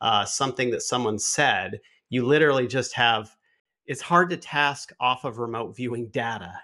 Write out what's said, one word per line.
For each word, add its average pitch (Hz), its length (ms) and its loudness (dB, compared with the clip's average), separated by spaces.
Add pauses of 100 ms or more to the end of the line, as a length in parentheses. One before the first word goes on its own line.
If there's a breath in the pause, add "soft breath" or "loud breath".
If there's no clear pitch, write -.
uh, 104 240 4
something 127 440 -2
that 110 120 -2
someone 113 360 -2
said. 104 640 0 (300 soft breath)
You 123 160 0
literally 143 400 4
just 123 280 -4
have, 117 420 0 (500)
it's 135 160 -8
hard 175 280 4
to 170 60 -6
task 147 640 -2
off 127 240 0
of 117 140 -6
remote 117 380 -6
viewing 120 340 -6
data, 110 540 -6